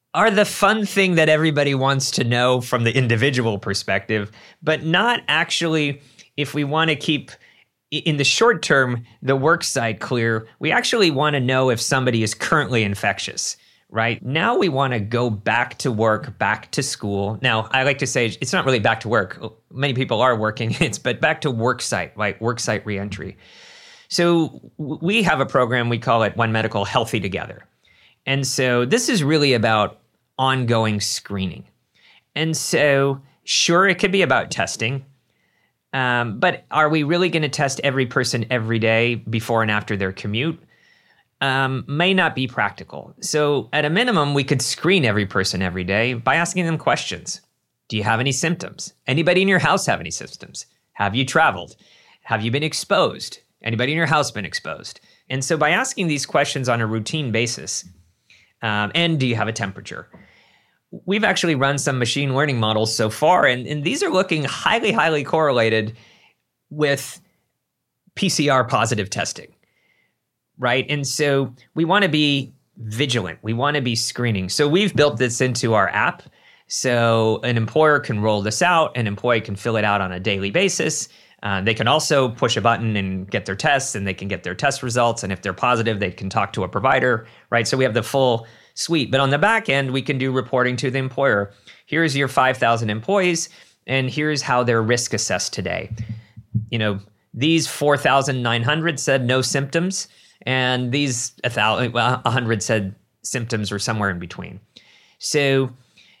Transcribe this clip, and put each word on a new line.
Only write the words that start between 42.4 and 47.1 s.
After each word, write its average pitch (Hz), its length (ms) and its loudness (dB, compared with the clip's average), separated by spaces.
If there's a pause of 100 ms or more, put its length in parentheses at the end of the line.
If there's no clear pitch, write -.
practical. - 760 -6
So 147 500 0
at 147 140 0
a 147 40 0
minimum, 170 440 2
we 143 100 2
could - 180 0
screen 175 440 0
every 104 200 0
person 95 360 -2
every 92 220 -4
day 110 300 0
by 123 220 0
asking 175 300 -2
them 165 120 -2
questions. - 640 -4 (460)